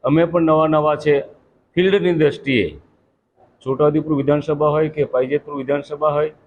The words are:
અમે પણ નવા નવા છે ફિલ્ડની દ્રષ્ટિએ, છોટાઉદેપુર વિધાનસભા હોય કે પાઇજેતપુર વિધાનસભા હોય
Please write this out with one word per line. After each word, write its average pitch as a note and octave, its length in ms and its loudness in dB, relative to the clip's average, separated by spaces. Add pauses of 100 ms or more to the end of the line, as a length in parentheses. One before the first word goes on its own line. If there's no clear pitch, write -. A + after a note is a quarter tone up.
અમે D3+ 200 2
પણ E3 180 0
નવા D#3 240 4
નવા D3+ 300 2
છે D3 240 2 (540)
ફિલ્ડની F3+ 460 2
દ્રષ્ટિએ, C3+ 460 0 (1000)
છોટાઉદેપુર D3+ 500 0
વિધાનસભા D3 520 0
હોય D3+ 200 0
કે D3+ 160 -4
પાઇજેતપુર C#3 520 -4
વિધાનસભા C#3+ 540 -4
હોય D3+ 200 -2 (160)